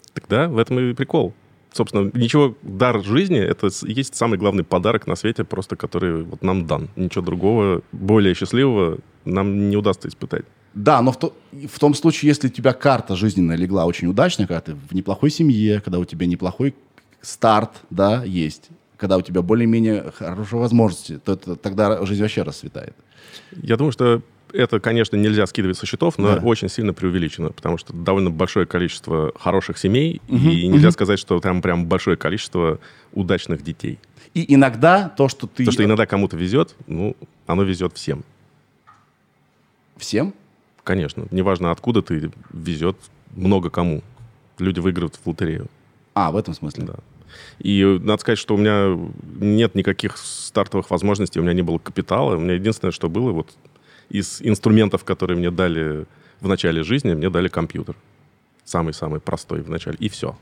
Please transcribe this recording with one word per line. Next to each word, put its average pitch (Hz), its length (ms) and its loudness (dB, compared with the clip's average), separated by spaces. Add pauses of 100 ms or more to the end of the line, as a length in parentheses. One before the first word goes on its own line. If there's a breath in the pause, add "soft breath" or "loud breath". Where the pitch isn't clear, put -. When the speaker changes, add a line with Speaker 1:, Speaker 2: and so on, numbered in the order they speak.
(140)
Speaker 1:
Так - 140 -14
да, 135 200 2
в 135 100 0
этом 123 200 0
и 123 160 0
прикол. 131 380 -2 (400)
Собственно, 98 420 0
ничего, 123 480 2
дар 107 400 0
жизни — 143 380 2
это 90 300 0
с-, - 160 -10
есть 131 280 -4
самый 113 240 0
главный 98 240 0
подарок 95 440 0
на 90 100 -2
свете, 110 280 -4
просто - 320 -8
который 85 460 -4
вот 82 200 -12
нам 92 240 0
дан. 76 300 -4
Ничего 90 280 -4
другого, 92 560 0 (120)
более 98 420 4
счастливого 104 640 0 (260)
нам 101 460 0
не 101 80 2
удастся 104 300 0
испытать. - 360 -8 (300)
Speaker 2:
Да, 120 260 4
но 127 120 4
в 127 60 -8
то-, - 160 -4 (180)
в 143 260 -16
том 147 160 6
случае, 156 340 2
если 139 200 2
у - 20 2
тебя 127 240 2
карта 123 420 0
жизненная 90 400 2
легла 90 300 0
очень 87 220 -2
удачно, 110 380 2
когда 82 140 -6
ты 80 140 -12
в - 200 -16
неплохой 95 360 0
семье, 107 500 2
когда 90 180 -4
у 90 60 -2
тебя 87 220 -6
неплохой 90 480 -2 (480)
старт, 110 480 2 (180)
да, 101 340 2
есть, 87 460 -4 (300)
когда 95 180 2
у 92 60 2
тебя 90 180 -2
более-менее 110 800 2
хорошие 104 420 -6
возможности, 110 640 2
то - 80 -2
это, 90 240 -6
тогда 101 480 0
жизнь 101 160 -2
вообще 107 220 -2
расцветает. - 520 -12 (680 loud breath)
Speaker 1:
Я 117 160 2
думаю, 139 140 2
что 120 280 4 (320)
это, 117 280 2
конечно, 113 360 0
нельзя 107 300 4
скидывать 92 320 -2
со - 80 -8
счетов, - 320 -2
но 101 180 4
Speaker 2:
Да. 82 60 -2
Speaker 1:
очень 110 260 2
сильно 107 240 -2
преувеличено, 85 600 -2
потому 85 260 -4
что - 160 -16
довольно 92 360 0
большое 87 360 0
количество 82 720 -2
хороших 90 400 -2
семей, 135 500 0
Speaker 2:
Мгм, 127 220 4
Speaker 1:
и 170 180 2
нельзя 156 200 4
Speaker 2:
мгм. 175 40 6
Speaker 1:
сказать, 101 260 0
что 90 220 -2
там 92 220 0
прям 87 240 0
большое 87 320 0
количество 82 600 -2 (360 soft breath)
удачных 92 480 -2
детей. - 360 -10 (360 soft breath)
Speaker 2:
И 165 200 2
иногда 139 540 6
то, 139 200 2
что - 180 -8
ты - 180 -4
Speaker 1:
То, 107 80 4
что 107 120 2
иногда 107 200 4
кому-то 101 320 0
везет, 92 380 0 (120)
ну, 90 300 -4 (300)
оно 87 160 0
везет 90 340 -2
всем. 71 280 -8 (1700)
Speaker 2:
Всем? 113 380 -4 (500)
Speaker 1:
Конечно. 90 460 -2
Неважно, 92 400 2
откуда 107 320 0
ты, 78 280 -4 (220)
везет 82 440 -4 (380)
много 92 360 2
кому. 87 320 0 (560)
Люди 90 220 0
выигрывают 85 420 -2
в - 40 -10
лотерею. 80 400 -4 (480)
Speaker 2:
А, 160 160 2
в 98 60 -2
этом - 180 -4
смысле. - 300 -10
Speaker 1:
Да. 85 100 -12 (640 loud breath)
И 101 240 2 (200)
надо 104 180 0
сказать, 113 180 0
что - 160 -2
у 101 40 2
меня 101 400 2 (420)
нет 104 340 2
никаких 98 440 -2
стартовых - 720 -4
возможностей, 95 500 0
у - 20 0
меня 87 120 2
не 90 80 0
было 85 160 -2
капитала. 104 580 -2
У 80 40 -4
меня 87 140 0
единственное, 95 380 -2
что - 160 -6
было 113 240 -2
вот 80 160 -4 (640 soft breath)
из - 320 -6
инструментов, 107 600 2
которые 90 340 -2
мне 87 120 0
дали 80 540 -2 (360 soft breath)
в 95 80 -6
начале 85 340 0
жизни, 107 320 0
мне 80 160 0
дали 87 180 0
компьютер. - 460 -6 (720)
Самый-самый 80 560 -4
простой - 420 -8
в 80 80 -14
начале. - 300 -8
И 110 80 -4
все. - 340 -8